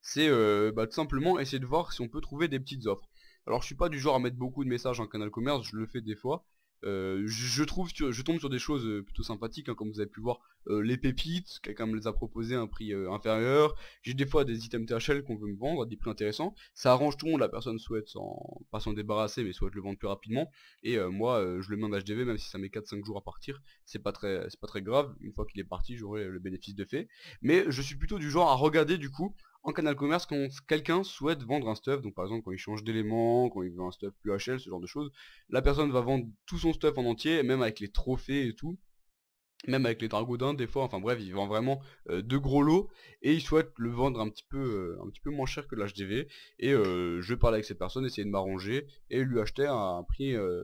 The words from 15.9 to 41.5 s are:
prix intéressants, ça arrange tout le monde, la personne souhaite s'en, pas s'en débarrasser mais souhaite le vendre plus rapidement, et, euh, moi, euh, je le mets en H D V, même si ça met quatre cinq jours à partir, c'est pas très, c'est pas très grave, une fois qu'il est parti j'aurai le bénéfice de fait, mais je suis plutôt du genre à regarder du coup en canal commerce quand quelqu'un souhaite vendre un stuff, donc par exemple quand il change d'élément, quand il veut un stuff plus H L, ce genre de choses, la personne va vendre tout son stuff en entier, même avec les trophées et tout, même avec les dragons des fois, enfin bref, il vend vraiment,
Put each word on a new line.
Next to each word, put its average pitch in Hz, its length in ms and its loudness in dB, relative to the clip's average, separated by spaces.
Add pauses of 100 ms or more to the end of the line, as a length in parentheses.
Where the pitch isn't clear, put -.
prix 113 120 -4
intéressants, 107 460 -2 (200)
ça - 180 6
arrange 139 240 4
tout 151 100 -6
le 160 60 2
monde, 147 80 4
la 110 80 4
personne 110 320 -4
souhaite 110 260 -4
s'en, 98 340 -12 (300)
pas 110 80 -6
s'en 107 140 -2
débarrasser 107 500 0
mais 98 100 -2
souhaite 98 220 -2
le 101 80 -8
vendre 98 160 -6
plus - 80 -6
rapidement, 110 460 -2 (320)
et, 117 140 2
euh, 92 120 0
moi, 113 280 2
euh, 92 220 0
je 95 100 -8
le 104 80 -2
mets 107 60 -2
en 107 60 -2
H 98 140 -2
D 104 100 -4
V, 123 100 -2
même 117 140 -2
si - 100 -8
ça 101 100 -10
met 98 120 -6
quatre 107 160 -8
cinq 104 180 -8
jours 104 140 -6
à 98 60 -12
partir, - 360 -12 (240)
c'est - 160 -12
pas 101 120 -4
très, 98 360 -4
c'est - 120 -14
pas 104 80 -10
très 101 140 -6
grave, 131 380 2
une 101 120 -12
fois 107 140 -4
qu'il 104 140 -8
est 95 40 -4
parti 92 320 -4
j'aurai 104 320 -6
le 92 100 -8
bénéfice 95 380 -10
de 98 80 -4
fait, 156 240 -6 (340)
mais 156 240 6
je 139 160 -2
suis 135 140 -6
plutôt 196 240 -2
du 147 100 -4
genre 160 200 6
à 135 40 8
regarder 151 440 4
du 139 120 -6
coup 170 240 -4 (300)
en 156 80 -2
canal 147 240 2
commerce 143 280 2
quand 139 240 -2 (200)
quelqu'un 165 340 4
souhaite 151 400 -2
vendre 123 260 0
un 110 60 0
stuff, 135 260 -2
donc 107 140 -8
par 90 100 -4
exemple 107 200 -4
quand 92 80 -6
il 92 60 -6
change 104 260 -8
d'élément, 113 640 2
quand 95 140 -4
il 90 80 -6
veut 90 100 -8
un 90 80 -4
stuff 98 320 -10
plus 107 80 -4
H 101 220 -2
L, 127 80 -4
ce - 100 -14
genre 90 100 -6
de 90 60 -10
choses, 143 240 -6 (400)
la 127 120 2
personne 143 280 6
va 127 100 4
vendre 123 260 2 (200)
tout 175 120 -6
son 160 140 2
stuff 151 240 2
en 131 80 0
entier, 143 380 2
même 131 180 2
avec 110 200 0
les 101 100 -8
trophées 131 560 0
et 113 80 -4
tout, 175 240 -8 (880)
même 135 200 4
avec 113 140 2
les 113 60 -2
dragons 123 480 0
des 123 140 -2
fois, 135 160 0
enfin 104 160 -4
bref, 117 200 0
il 95 140 -8
vend 98 140 0
vraiment, 127 340 2 (260)